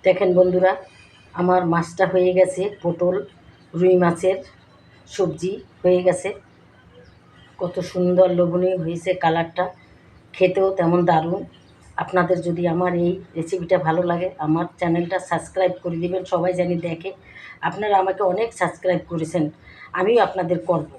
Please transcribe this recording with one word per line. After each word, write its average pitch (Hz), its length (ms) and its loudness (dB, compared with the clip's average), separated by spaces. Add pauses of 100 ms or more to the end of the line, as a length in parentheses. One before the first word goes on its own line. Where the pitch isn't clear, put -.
দেখেন 185 340 2
বন্ধুরা, 180 340 4 (640)
আমার 180 280 2 (120)
মাছটা 170 400 0
হয়ে 180 240 4
গেছে, 185 240 2 (200)
পটল 175 340 -2 (640)
রুই 185 240 6
মাছের 185 340 0 (800)
সবজি 180 360 -2 (320)
হয়ে 180 240 4
গেছে। 180 220 0 (1300)
কত 180 160 -6 (160)
সুন্দর 180 360 4 (100)
লোভনীয় 180 460 0
হয়েছে 170 280 -4 (120)
কালারটা, 165 420 0 (680)
খেতেও 185 340 2 (120)
তেমন 175 200 4 (100)
দারুণ। 170 320 0 (600)
আপনাদের 175 360 0 (100)
যদি 170 160 -4 (100)
আমার 180 180 0 (120)
এই 175 80 2 (260)
রেসিপিটা 175 400 -2 (100)
ভালো 165 140 2 (100)
লাগে, 175 160 -2 (180)
আমার 160 200 0 (140)
চ্যানেলটা 170 380 -2 (120)
সাবস্ক্রাইব 180 440 -2 (100)
করে 165 200 -6
দিবেন, 180 180 -4 (100)
সবাই 180 280 0
জানি 175 160 0 (120)
দেখে। 165 220 -8 (580)
আপনারা 202 360 -2
আমাকে 190 180 -2 (100)
অনেক 226 180 -2 (100)
সাবস্ক্রাইব 175 420 -2 (100)
করেছেন, 160 320 -2 (560)
আমিও 226 280 4
আপনাদের 175 320 -2 (100)
করব। 156 300 -2